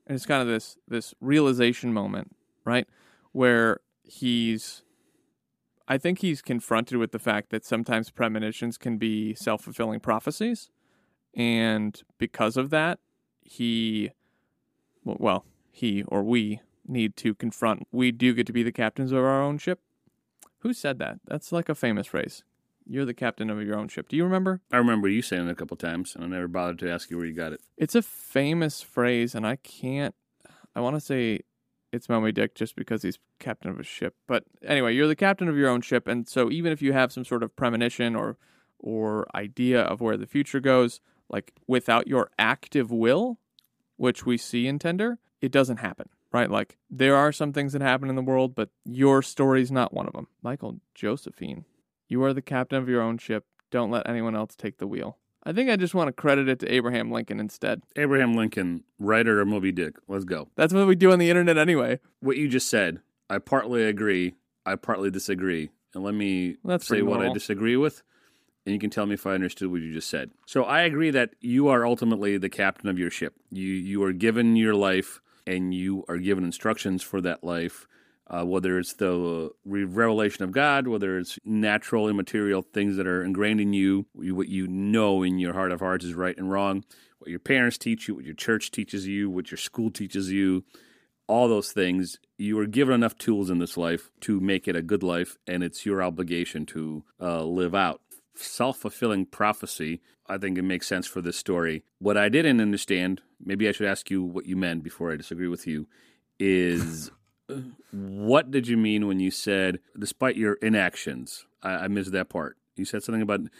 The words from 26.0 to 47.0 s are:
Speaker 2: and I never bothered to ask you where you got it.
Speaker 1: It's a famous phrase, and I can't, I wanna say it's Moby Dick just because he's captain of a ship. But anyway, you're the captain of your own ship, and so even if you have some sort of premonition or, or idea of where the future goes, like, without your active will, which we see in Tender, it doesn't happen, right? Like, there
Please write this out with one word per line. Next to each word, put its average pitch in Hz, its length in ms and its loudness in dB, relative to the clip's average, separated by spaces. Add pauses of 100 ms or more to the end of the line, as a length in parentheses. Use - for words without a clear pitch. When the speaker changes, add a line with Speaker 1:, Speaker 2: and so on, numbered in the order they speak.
Speaker 2:
and 87 80 -12
I 85 40 -8
never 90 200 -4
bothered 87 320 -4
to 87 100 -4
ask 87 220 -6
you 85 60 -6
where 85 100 -4
you 80 60 -8
got 80 200 -6
it. - 80 -14 (160)
Speaker 1:
It's - 160 -2
a 233 80 4
famous 151 800 -2
phrase, 120 540 0
and 110 100 -4
I 120 120 -2
can't, 135 580 -6 (600)
I 117 60 -4
wanna 135 180 0
say 123 420 -2 (500)
it's - 180 -6
Moby 110 220 2
Dick 107 240 0
just - 200 -6
because - 280 -6
he's 92 160 -4 (180)
captain - 320 -10
of 95 100 -10
a - 40 -12
ship. - 320 -8 (100)
But - 200 -2 (180)
anyway, 123 320 2
you're 147 120 4
the 156 80 2
captain 190 320 2
of 151 100 0
your 139 120 4
own 123 120 2
ship, 120 260 -2
and 117 200 -4
so 120 220 0
even 165 220 0
if 147 100 -4
you 135 120 2
have 131 180 2
some 127 120 -10
sort 117 200 -2
of 113 120 -6
premonition 120 600 0
or, 110 220 -4 (420)
or 107 560 -2
idea 123 460 2
of 110 200 -2
where 110 160 2
the 104 80 -8
future 139 340 -2
goes, 127 420 4 (280)
like, - 240 -8 (140)
without 123 400 2
your 127 320 0
active 117 500 0
will, 135 480 2 (600)
which 127 280 0
we 123 120 2
see 120 280 -2
in 139 140 -2
Tender, 208 400 -2 (220)
it 131 100 0
doesn't 127 260 4
happen, - 320 -8 (220)
right? 120 180 2
Like, 104 280 -2 (120)
there 135 260 4